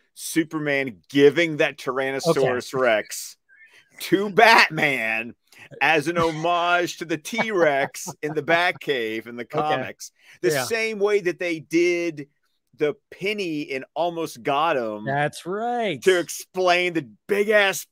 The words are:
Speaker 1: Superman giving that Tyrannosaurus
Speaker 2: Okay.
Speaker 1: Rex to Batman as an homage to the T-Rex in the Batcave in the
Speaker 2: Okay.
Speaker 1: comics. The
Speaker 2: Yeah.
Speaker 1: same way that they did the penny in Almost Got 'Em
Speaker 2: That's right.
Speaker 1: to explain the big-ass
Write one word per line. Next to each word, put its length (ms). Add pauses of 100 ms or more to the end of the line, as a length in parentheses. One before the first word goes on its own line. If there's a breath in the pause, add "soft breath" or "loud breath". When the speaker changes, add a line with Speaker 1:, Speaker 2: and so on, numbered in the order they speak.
(140)
Speaker 1:
Superman 920
giving 500
that 200
Tyrannosaurus 960
Speaker 2:
Okay. 80
Speaker 1:
Rex 540 (640 soft breath)
to 300
Batman 1040 (460 loud breath)
as 280
an 100
homage 800
to 60
the 140
T-Rex 920 (140)
in 120
the 80
Batcave 840
in 100
the 80
Speaker 2:
Okay. 140
Speaker 1:
comics. 540 (280 soft breath)
The 100
Speaker 2:
Yeah. 140
Speaker 1:
same 340
way 220
that 180
they 220
did 680 (480)
the 180 (160)
penny 520
in 220 (100)
Almost 480
Got 340
'Em 280
Speaker 2:
That's 420
right. 560
Speaker 1:
to 160
explain 760
the 140 (200)
big-ass 640